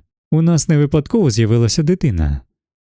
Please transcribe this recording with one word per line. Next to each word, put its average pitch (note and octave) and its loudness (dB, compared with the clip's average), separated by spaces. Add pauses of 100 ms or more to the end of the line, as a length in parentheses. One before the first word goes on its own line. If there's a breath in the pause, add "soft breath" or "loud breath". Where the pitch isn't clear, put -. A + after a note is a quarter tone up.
(320)
У D#3+ 2
нас E3 0
не D#3 2
випадково D3 0
з'явилася A#2 0
дитина. F2+ -2 (440)